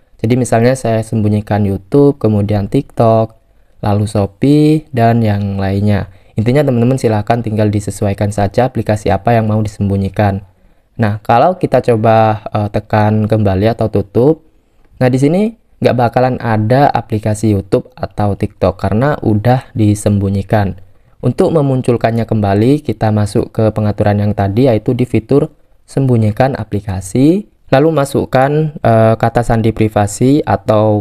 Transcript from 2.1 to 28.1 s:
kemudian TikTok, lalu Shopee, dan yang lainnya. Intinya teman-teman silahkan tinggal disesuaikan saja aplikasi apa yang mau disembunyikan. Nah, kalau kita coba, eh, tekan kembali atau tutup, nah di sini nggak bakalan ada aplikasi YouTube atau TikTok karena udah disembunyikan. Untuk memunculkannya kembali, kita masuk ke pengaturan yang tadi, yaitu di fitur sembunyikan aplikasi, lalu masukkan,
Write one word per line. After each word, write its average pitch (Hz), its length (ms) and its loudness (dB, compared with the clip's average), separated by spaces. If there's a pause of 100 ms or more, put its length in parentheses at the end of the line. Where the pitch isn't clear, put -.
kemudian 101 480 0
TikTok, 113 720 0 (400)
lalu 104 240 -2
Shopee, 147 880 0
dan 117 320 2
yang 101 320 -2
lainnya. 98 560 -2 (240)
Intinya 123 320 0
teman-teman 123 320 2
silahkan 110 400 -2
tinggal 107 320 -2
disesuaikan 101 640 -4
saja 101 320 0
aplikasi 110 400 -4
apa 110 320 0
yang 110 80 -2
mau 107 160 0
disembunyikan. 98 800 -2 (560)
Nah, 104 240 -2
kalau 143 320 2
kita 131 240 -2
coba, 110 720 2
eh, 107 240 -2
tekan 107 560 0
kembali 104 400 0
atau 113 160 -2
tutup, 113 560 0 (560)
nah 127 80 2
di 127 80 0
sini 180 400 0 (240)
nggak 120 160 0
bakalan 123 480 0
ada 117 480 2
aplikasi 107 640 -2
YouTube - 400 -2
atau 104 400 -4
TikTok - 480 -4
karena 113 400 0
udah 113 480 0
disembunyikan. 101 1200 -2 (320)
Untuk 147 320 0
memunculkannya 123 720 0
kembali, 110 560 2
kita 110 240 -4
masuk 107 480 -2
ke 107 160 0
pengaturan 104 480 -2
yang 101 160 -2
tadi, 101 320 0
yaitu 113 240 0
di 123 160 -2
fitur 139 480 -2 (320)
sembunyikan 123 640 0
aplikasi, 123 960 -2 (240)
lalu 151 240 2
masukkan, 139 880 0